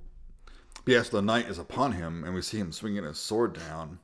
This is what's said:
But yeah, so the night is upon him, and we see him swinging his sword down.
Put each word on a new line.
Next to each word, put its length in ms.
But 80
yeah, 80
so 160
the 60
night 260
is 80
upon 360
him, 300
and 120
we 80
see 160
him 120
swinging 320
his 140
sword 360
down. 500